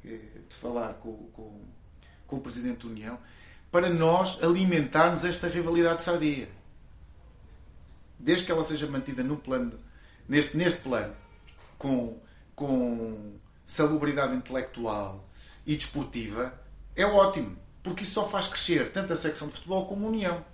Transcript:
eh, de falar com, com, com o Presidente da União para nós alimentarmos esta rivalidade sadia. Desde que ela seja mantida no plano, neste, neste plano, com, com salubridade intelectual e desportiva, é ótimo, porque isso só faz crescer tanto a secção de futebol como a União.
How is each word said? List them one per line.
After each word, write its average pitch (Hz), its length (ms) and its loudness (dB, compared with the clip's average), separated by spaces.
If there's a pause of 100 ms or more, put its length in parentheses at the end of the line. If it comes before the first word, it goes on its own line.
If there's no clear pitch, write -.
eh, 110 160 -14 (300)
de - 60 -18
falar 120 400 -6
com, 113 180 -12 (200)
com, 104 280 -18 (640)
com 139 120 -8
o - 40 -8
Presidente 120 460 -6
da 113 40 -10
União 110 280 -12 (520)
para 180 180 4
nós 170 520 4
alimentarmos 170 840 4
esta 175 240 0
rivalidade 165 540 2
sadia. 151 480 0 (1700)
Desde 175 280 2
que 180 60 -2
ela 160 120 2
seja 147 240 -2
mantida 131 340 -4
no 143 160 -2
plano, 123 400 -4 (500)
neste, 143 300 2
neste 170 220 2
plano, 110 340 -2 (640)
com, 120 400 -2 (380)
com 113 760 -2 (320)
salubridade 147 680 2
intelectual 110 960 -6 (400)
e 151 80 0
desportiva, 120 760 -4 (420)
é 190 100 4
ótimo, - 520 4 (260)
porque 190 200 -6
isso - 100 8
só 208 160 2
faz 190 180 0
crescer - 440 2
tanto 190 200 -4
a 160 40 0
secção 151 320 0
de - 80 -10
futebol 190 320 -2
como 202 180 -4
a 220 40 -2
União. 180 440 -2